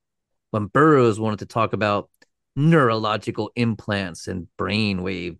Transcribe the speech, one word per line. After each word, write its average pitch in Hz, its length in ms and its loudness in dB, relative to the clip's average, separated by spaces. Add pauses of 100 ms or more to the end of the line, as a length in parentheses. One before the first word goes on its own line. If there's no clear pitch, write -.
(500)
When 107 160 -4
Burroughs 127 520 4
wanted 110 200 -4
to - 80 -14
talk 110 260 -2
about 104 380 -2 (440)
neurological 113 1040 2
implants 104 720 -4
and 92 180 -8 (120)
brainwave 95 800 -4